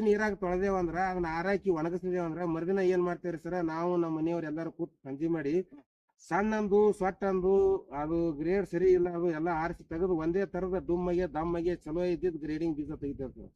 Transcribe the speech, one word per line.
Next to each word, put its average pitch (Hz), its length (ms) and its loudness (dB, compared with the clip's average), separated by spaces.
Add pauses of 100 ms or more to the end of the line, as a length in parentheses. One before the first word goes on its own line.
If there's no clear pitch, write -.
ನೀರಾಗ 208 320 2
ತೊಳೆದೇವಂದ್ರ, 180 640 0
ಅದನ್ನ 185 320 0
ಆರಾಕಿ 185 400 0
ಒಣಗಿಸಿದೇವಂದ್ರ, 175 720 0
ಮರುದಿನ 170 360 0
ಏನ್ 180 240 4
ಮಾಡ್ತೇವ್ರಿ 175 340 -4
ಸರ್, 170 280 -2
ನಾವು 170 320 0
ನಮ್ಮ 165 200 0
ಮನೆಯವ್ರು 165 300 0
ಎಲ್ಲಾರು 160 240 -6
ಕೂತ್ 165 220 -8 (100)
ಸಂಜೆ 139 240 -4
ಮಾಡಿ 165 400 0 (600)
ಸಣ್ಣಂದು, 208 640 4
ಸೊಟ್ಟಂದು, 190 840 2
ಅದು 160 560 -2
ಗ್ರೇಡ್ 170 340 0
ಸರಿ 180 240 4
ಇಲ್ಲ, 180 180 4
ಅದು 170 220 0
ಎಲ್ಲ 160 180 -2
ಆರಿಸಿ 170 340 -4
ತೆಗೆದು 175 320 -2
ಒಂದೇ 170 300 0
ತರದ 185 420 -4
ಡುಮ್ಮಗೆ, 175 460 0
ದಮ್ಮಗೆ 170 420 -2
ಚಲೋ 160 280 -4
ಇದ್ದಿದ್ 170 340 0
ಗ್ರೇಡಿಂಗ್ 156 400 -4
ಬೀಜ 147 140 -6
ತೆಗಿತೇವೆ 135 400 -6
ಸರ್. 101 240 -18